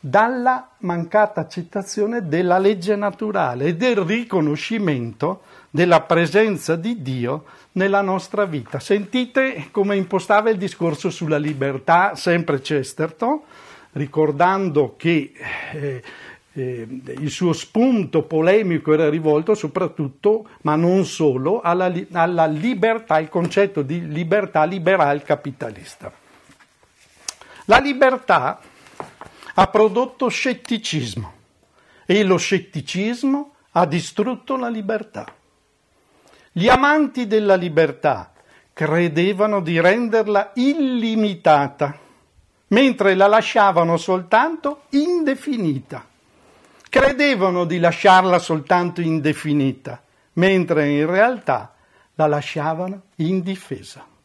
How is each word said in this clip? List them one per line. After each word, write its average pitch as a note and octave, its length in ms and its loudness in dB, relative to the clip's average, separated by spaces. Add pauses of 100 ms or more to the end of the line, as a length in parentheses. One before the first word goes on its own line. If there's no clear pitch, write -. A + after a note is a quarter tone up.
dalla A#3+ 760 0
mancata F3+ 600 0
accettazione G3+ 840 -6
della F3 320 2
legge G3 380 0
naturale F#3 720 -4
e E3+ 80 0
del A#3 220 0
riconoscimento E3+ 1500 -2 (260)
della E3+ 320 4
presenza E3+ 760 0
di G3+ 260 -6
Dio C3 420 -4 (280)
nella G3 280 0
nostra G3 460 -2
vita. C#3 340 -8
Sentite B3 920 -2
come G3+ 260 0
impostava G3 520 0
il A3 80 2
discorso E3+ 540 -4
sulla D#3 260 -4
libertà, D3 760 0
sempre E3 460 -2
Chesterton, D#3+ 800 -4 (520)
ricordando D3+ 1040 0
che, D#3+ 360 -2 (400)
eh, C#3+ 300 -10 (500)
eh, B2+ 360 -8 (300)
il D3+ 120 -6
suo F3 220 -2
spunto G#3+ 720 0
polemico E3 680 0
era D#3 160 2
rivolto D#3 460 0
soprattutto, F#3 920 -2 (140)
ma D3+ 140 0
non F3+ 280 2
solo, D#3 560 0
alla F3+ 280 0
li-, F3+ 240 -6
alla E3+ 340 2
libertà, G#3+ 720 0
il D#3+ 100 -2
concetto F#3+ 540 0
di E3 260 -6
libertà E3+ 560 0
liberal D#3+ 580 0
capitalista. - 880 -8 (1500)
La G#3 140 8
libertà B3+ 840 2 (960)
ha F#3+ 120 4
prodotto A3 640 0
scetticismo C3+ 1040 -6 (720)
e G3+ 160 2
lo F#3 140 4
scetticismo A3+ 1160 -4 (180)
ha E3+ 140 2
distrutto G#3 680 -4
la B3 120 -6
libertà. G#3+ 580 -8 (1300)
Gli F3 160 0
amanti C4+ 580 2
della G3+ 300 2
libertà D3+ 760 0 (400)
credevano F3 880 0
di E3 200 -2
renderla G#3 760 2
illimitata, A3 1400 0 (720)
mentre G#3+ 460 4
la F#3+ 120 4
lasciavano G3+ 720 4
soltanto A#3 920 -2
indefinita. C4+ 1160 -2 (840)
Credevano B3+ 760 2
di E3+ 140 -4
lasciarla F3+ 600 4
soltanto E3+ 640 -2
indefinita, D3 1000 -2 (320)
mentre E3+ 540 2
in D3 180 0
realtà F#3 680 0 (400)
la D#3 120 2
lasciavano D#3+ 760 -4 (140)
indifesa. F#3 880 -6 (180)